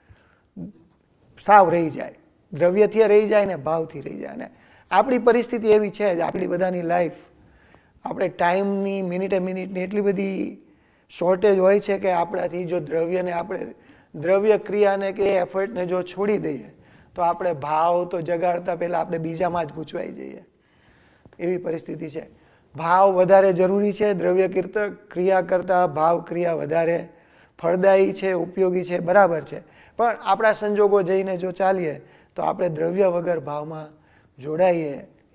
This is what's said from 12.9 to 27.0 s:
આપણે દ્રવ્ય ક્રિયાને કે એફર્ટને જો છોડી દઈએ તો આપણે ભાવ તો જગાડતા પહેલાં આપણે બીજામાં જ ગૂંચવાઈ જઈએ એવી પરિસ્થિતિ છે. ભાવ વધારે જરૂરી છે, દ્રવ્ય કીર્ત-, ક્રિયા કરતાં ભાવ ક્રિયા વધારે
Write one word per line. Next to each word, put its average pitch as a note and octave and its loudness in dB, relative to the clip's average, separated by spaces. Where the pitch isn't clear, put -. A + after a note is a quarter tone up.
આપણે F#3 -8
દ્રવ્ય G3 2
ક્રિયાને G3 0
કે G3 -2
એફર્ટને F#3+ -2
જો F3+ -2
છોડી G3+ -2
દઈએ C#3+ -8
તો F3+ -4
આપણે E3+ 0
ભાવ D#3 0
તો F3 -6
જગાડતા F3 -2
પહેલાં E3+ -4
આપણે E3+ -4
બીજામાં E3 -2
જ C#3+ -14
ગૂંચવાઈ D#3 -10
જઈએ - -16
એવી F3 -4
પરિસ્થિતિ D#3+ -8
છે. - -16
ભાવ F3+ 4
વધારે F#3 6
જરૂરી G3 2
છે, G#3 0
દ્રવ્ય F3+ 2
કીર્ત-, F#3+ -2
ક્રિયા F#3 2
કરતાં F3+ 0
ભાવ E3 2
ક્રિયા E3+ -4
વધારે E3 -2